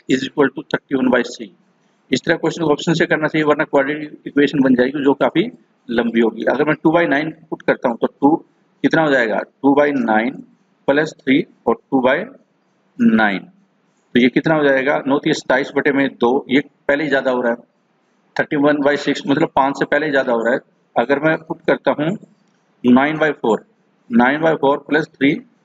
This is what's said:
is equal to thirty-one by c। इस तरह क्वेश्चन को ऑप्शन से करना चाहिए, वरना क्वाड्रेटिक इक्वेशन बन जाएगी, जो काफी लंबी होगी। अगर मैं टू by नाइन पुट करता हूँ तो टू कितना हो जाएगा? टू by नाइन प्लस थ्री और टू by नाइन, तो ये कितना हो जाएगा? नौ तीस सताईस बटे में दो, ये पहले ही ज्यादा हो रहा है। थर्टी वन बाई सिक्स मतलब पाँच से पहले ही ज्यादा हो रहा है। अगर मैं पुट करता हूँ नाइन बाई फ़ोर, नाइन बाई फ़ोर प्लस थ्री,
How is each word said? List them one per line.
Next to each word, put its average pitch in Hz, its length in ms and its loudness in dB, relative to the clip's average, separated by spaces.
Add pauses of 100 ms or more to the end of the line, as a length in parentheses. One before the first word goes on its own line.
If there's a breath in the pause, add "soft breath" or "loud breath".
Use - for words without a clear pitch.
(100)
is 131 160 0
equal 135 260 0
to - 140 -14
thirty-one 131 480 -4
by 123 160 2
c। 107 180 -16 (600)
इस 131 140 -4
तरह 165 120 0
क्वेश्चन 165 280 -4
को 156 80 0
ऑप्शन 156 220 0
से 165 120 0
करना 156 220 -2
चाहिए, 156 160 -2
वरना 147 200 0
क्वाड्रेटिक 151 600 -4
इक्वेशन 143 360 0
बन 131 120 4
जाएगी, 135 300 0
जो 139 120 4
काफी 147 260 0 (460)
लंबी 117 320 0
होगी। 113 320 0
अगर 131 120 0
मैं 151 180 0
टू 160 100 2
by 170 160 2
नाइन 151 220 -2 (200)
पुट - 120 -12
करता 131 260 -2
हूँ 117 120 -6
तो 131 60 -2
टू 143 280 0 (500)
कितना - 180 0
हो 151 80 0
जाएगा? 113 300 0 (220)
टू 139 180 4
by 147 160 2
नाइन 113 460 -2 (460)
प्लस 151 280 0
थ्री 135 280 0 (220)
और 117 80 0
टू - 280 -4
by 131 140 2 (840)
नाइन, 110 400 2
तो - 840 -8
ये 127 100 6
कितना 160 240 0
हो 151 100 2
जाएगा? 139 420 2
नौ 139 120 2
तीस 151 200 -2
सताईस 135 380 -2
बटे 139 160 0
में 139 180 0
दो, 127 400 0
ये 131 100 2 (280)
पहले 147 160 0
ही 143 60 -4
ज्यादा 131 200 0
हो 123 120 -2
रहा 117 100 0
है। 117 60 -6 (800)
थर्टी 143 220 -4
वन 147 240 2
बाई 143 160 2
सिक्स - 280 -4
मतलब 151 300 0
पाँच 139 220 0
से 165 60 0
पहले 147 220 -2
ही 151 60 -4
ज्यादा 131 200 0
हो 113 120 -2
रहा 117 100 0
है। 147 60 -2 (360)
अगर 139 240 0
मैं 156 180 0
पुट - 280 -12
करता 143 260 0
हूँ 160 240 -4 (680)
नाइन 135 340 4
बाई 151 140 0
फ़ोर, 110 320 -2 (460)
नाइन 123 300 2
बाई 160 140 2
फ़ोर 143 240 0 (100)
प्लस 147 200 0
थ्री, 139 240 0 (320)